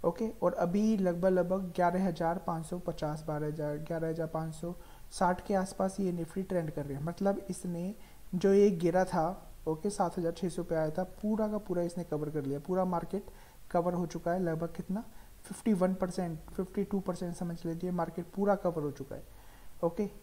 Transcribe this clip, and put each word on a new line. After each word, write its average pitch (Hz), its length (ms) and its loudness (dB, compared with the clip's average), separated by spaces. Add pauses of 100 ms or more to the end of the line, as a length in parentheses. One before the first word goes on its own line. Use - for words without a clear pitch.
ओके, 220 200 0 (140)
और 175 120 4
अभी 208 420 4
लगभग, 180 320 4
लगभग 185 480 2
ग्यारह 180 300 4
हज़ार 170 400 2
पाँच 165 200 -2
सौ 175 120 -4
पचास, 156 500 -4
बारह 151 180 -2
हज़ार, 151 300 -2
ग्यारह 160 320 -2
हज़ार 160 180 -2
पाँच 160 280 -4
सौ 175 200 -6 (440)
साठ 180 280 2
के 208 80 0
आसपास 190 460 0
ये 185 120 2
Nifty 175 360 -4
trend 165 220 0
कर 147 160 -6
रही 139 100 -6
है। 139 80 -4
मतलब 196 460 0
इसने 180 440 -4 (400)
जो 196 200 6
ये 202 160 10
गिरा 175 340 4
था, 180 480 0 (160)
ओके, 160 220 -2
सात 185 280 0
हज़ार 165 140 0
छः 175 160 -2
सौ 165 140 -4
पे 165 120 -2
आया 156 160 2
था, 180 140 -2 (180)
पूरा 214 260 2
का 208 100 -2
पूरा 180 240 -2
इसने 170 220 -2
cover 151 260 -2
कर 147 140 -2
लिया, 139 140 -2
पूरा 185 260 0
market 180 420 -2 (440)
cover 175 240 2
हो 175 120 0
चुका 170 260 -2
है। 185 100 2
लगभग 165 340 0
कितना? 190 280 -4 (400)
फिफ्टी - 280 0
वन 185 220 4
परसेंट, 180 440 -2 (180)
फिफ्टी 196 280 -2
टू 196 160 -2
परसेंट 175 340 -4
समझ 170 220 -4 (100)
लीजिए, 170 240 -2
market 170 440 -2
पूरा 202 200 4
cover 170 280 0
हो 147 80 0
चुका - 260 -10
है, 147 60 -10 (600)
ओके। 196 240 0 (140)